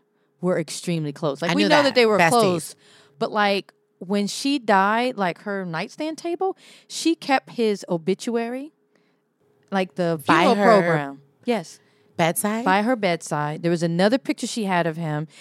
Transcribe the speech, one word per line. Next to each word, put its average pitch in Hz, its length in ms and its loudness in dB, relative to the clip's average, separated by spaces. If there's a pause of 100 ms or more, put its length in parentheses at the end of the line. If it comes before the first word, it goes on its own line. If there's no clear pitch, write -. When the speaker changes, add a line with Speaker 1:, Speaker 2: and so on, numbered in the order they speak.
(400)
Speaker 1:
were 175 180 0
extremely 156 540 -4
close. 143 280 -4
Like, 175 120 -2
Speaker 2:
I - 20 2
Speaker 1:
we 294 80 2
Speaker 2:
knew 302 60 2
Speaker 1:
know 302 80 6
Speaker 2:
that. 294 80 6
Speaker 1:
that 269 100 2
they 240 120 6
were 214 120 2
Speaker 2:
Besties. 165 120 6
Speaker 1:
close, 185 440 2 (460)
but, 226 100 -2
like, 202 420 0 (280)
when 202 260 -2
she 277 320 -4
died, 220 600 2
like, 180 240 -4
her 196 220 -6
nightstand 220 540 -8
table, 349 380 -4 (320)
she - 260 -2
kept - 360 -2
his 214 380 -2
obituary, 233 840 -4 (1000)
like, 190 240 -2
the 170 320 -2
Speaker 2:
By 165 200 4
Speaker 1:
funeral 254 100 4
Speaker 2:
her 202 80 2 (180)
Speaker 1:
program. 147 400 -2 (220)
Yes. 220 340 -4 (380)
Speaker 2:
bedside? 208 500 0
Speaker 1:
By 190 160 4
her 247 140 0
bedside. 165 680 -4
There 170 80 0
was 170 120 0
another 180 360 2
picture 277 280 -6
she 220 180 -6
had 175 220 0
of 160 120 -4
him. 156 280 -4 (140)